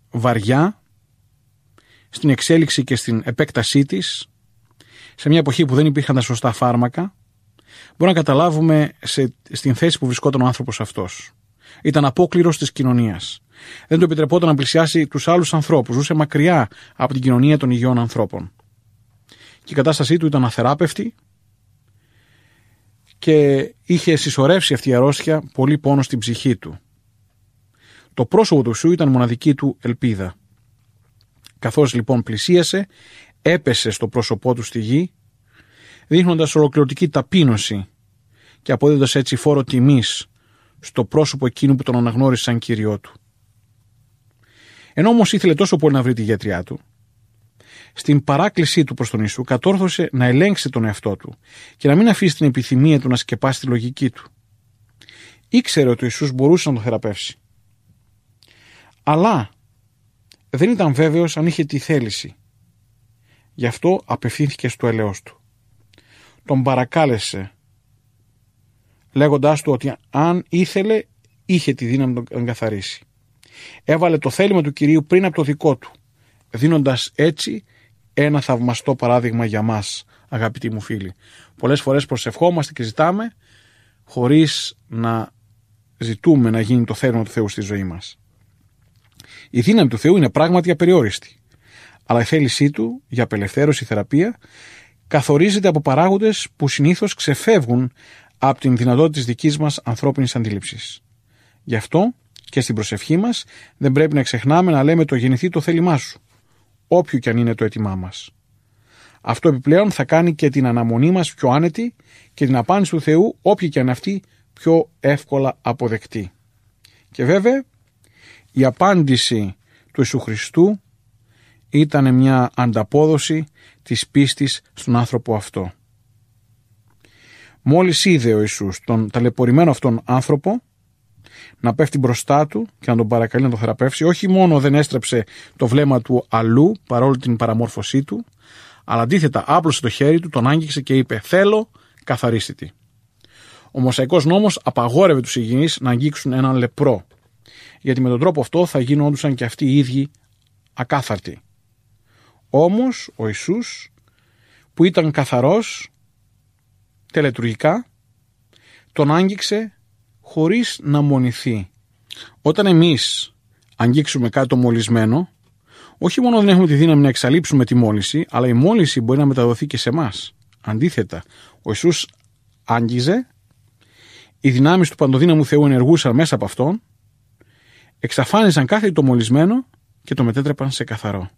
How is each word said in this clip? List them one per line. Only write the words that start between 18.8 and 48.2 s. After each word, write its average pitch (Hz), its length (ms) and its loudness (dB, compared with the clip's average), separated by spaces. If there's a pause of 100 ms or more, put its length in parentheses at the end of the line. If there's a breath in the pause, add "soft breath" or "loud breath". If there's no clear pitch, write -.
Και - 80 -18
η - 20 -12
κατάστασή 147 420 2
του 160 100 -2
ήταν 143 180 2
αθεράπευτη 143 680 -2 (2000)
και 143 640 2
είχε 170 340 0
συσσωρεύσει 143 580 2
αυτή 127 140 -4
η 127 60 2
αρρώστια 143 480 2 (100)
πολύ 143 260 0
πόνο 139 240 0
στην 131 160 -6
ψυχή 117 380 -2
του. 80 220 -16 (1400 soft breath)
Το 123 120 -2
πρόσωπο 147 360 2
του 117 60 -4
Ιησού 165 240 0
ήταν 165 160 2
μοναδική 123 460 2
του 139 260 -4
ελπίδα. 110 540 -4 (1200)
Καθώς 131 360 0
λοιπόν 120 280 -2
πλησίασε, 175 640 0 (560 soft breath)
έπεσε 143 480 0
στο 107 180 -6
πρόσωπό 120 460 -2
του 117 80 -6
στη - 160 -10
γη, 131 340 -2 (920 soft breath)
δείχνοντας 165 480 2
ολοκληρωτική 147 540 2
ταπείνωση 120 800 0 (760 soft breath)
και 131 100 -4
αποδίδοντας 139 420 2
έτσι 131 220 -2
φόρο 143 280 0
τιμής 131 640 2 (520)
στο - 260 -6
πρόσωπο 139 420 0
εκείνου 139 280 0
που 131 80 -2
τον 123 140 -2
αναγνώρισε 120 460 0
σαν 117 160 -2
Κύριό 107 400 -4
του. - 140 -20 (1800 soft breath)
Ενώ 180 140 2
όμως 233 240 4
ήθελε 185 220 2
τόσο 185 220 2
πολύ 147 180 2
να 131 80 2
βρει 123 100 0
τη 113 100 -4
γιατριά 101 400 -4
του, - 180 -14 (1120 loud breath)
στην 147 320 0